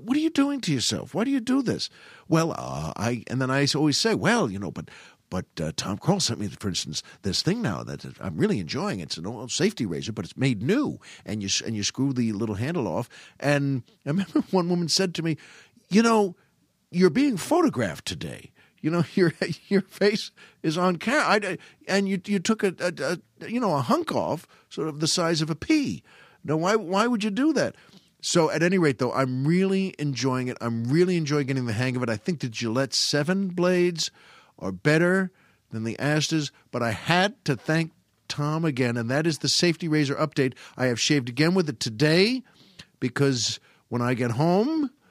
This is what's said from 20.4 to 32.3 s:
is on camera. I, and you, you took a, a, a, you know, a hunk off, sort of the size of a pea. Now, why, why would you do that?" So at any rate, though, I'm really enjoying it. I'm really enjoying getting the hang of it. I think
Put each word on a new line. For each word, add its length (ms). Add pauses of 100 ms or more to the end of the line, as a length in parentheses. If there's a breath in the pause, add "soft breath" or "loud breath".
is 120
on 200
camera. 280
I, 340 (280 loud breath)
and 220
you, 180
you 140
took 240
a, 160
a, 380 (220)
a, 80
you 120
know, 160
a 60
hunk 300
off, 360 (200 soft breath)
sort 200
of 100
the 80
size 360
of 60
a 60
pea. 480 (400 loud breath)
Now, 140
why, 180
why 320
would 160
you 80
do 220
that?" 240 (440 loud breath)
So 300
at 140
any 140
rate, 200
though, 140
I'm 340
really 520
enjoying 500
it. 120
I'm 240
really 320
enjoying 300
getting 200
the 60
hang 220
of 80
it. 80
I 60
think 240